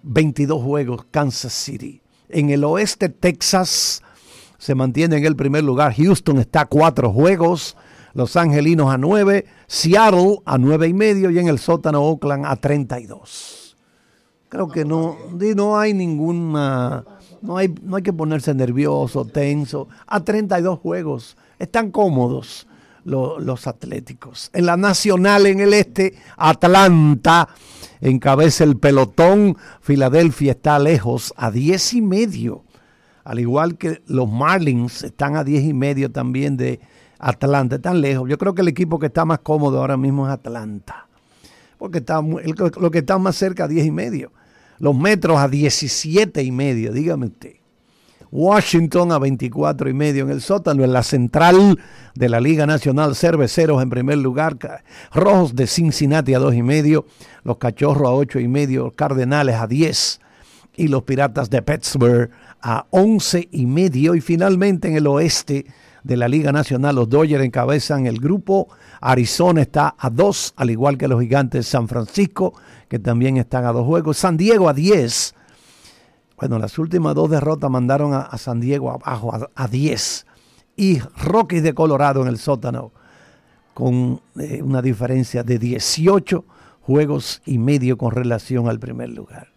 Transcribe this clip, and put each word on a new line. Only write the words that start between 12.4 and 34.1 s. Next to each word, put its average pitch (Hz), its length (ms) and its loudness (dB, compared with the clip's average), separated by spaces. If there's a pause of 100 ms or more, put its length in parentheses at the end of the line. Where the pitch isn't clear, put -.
a 139 100 -2
treinta 139 420 -2
y 117 60 -14
dos. - 720 -20 (720)
Creo 185 200 -8
que 151 180 -4
no, 160 320 -4 (160)
di, 208 200 -2
no 208 240 0
hay 214 140 0
ninguna, 151 1120 -2 (380)
no 175 160 -8
hay, 185 240 0
no 190 140 -8
hay 196 60 -4
que 185 120 -4
ponerse 156 400 -4
nervioso, 131 720 -2
tenso. 143 640 -4 (180)
A 208 140 -4
treinta 202 380 -2
y 170 40 0
dos 180 160 -2
juegos. 160 580 -8 (220)
Están 220 320 -4
cómodos 131 760 -2 (380)
lo-, 135 340 -4
los 131 280 -8
Atléticos. 127 880 -14
En 175 120 0
la 170 100 2
Nacional, 202 680 4
en 196 140 2
el 202 140 4
este, 190 400 0 (220)
Atlanta 165 1120 6 (520)
encabeza 139 640 4
el 139 140 4
pelotón. 170 800 4 (240)
Filadelfia 139 720 2
está 147 260 2
lejos, 123 580 0
a 117 140 -4
diez 147 420 0
y 240 80 0
medio. 190 640 -2 (600)
Al 117 160 -6
igual 151 360 0
que 160 300 -8
los 127 240 -2